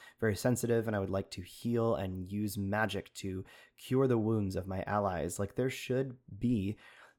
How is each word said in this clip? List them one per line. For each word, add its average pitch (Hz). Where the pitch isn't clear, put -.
very 107
sensitive 117
and 110
I 101
would 98
like 95
to 95
heal 117
and 92
use 104
magic 101
to 95
cure 131
the 120
wounds 104
of 92
my 95
allies." 92
Like, 101
there 127
should 127
be 107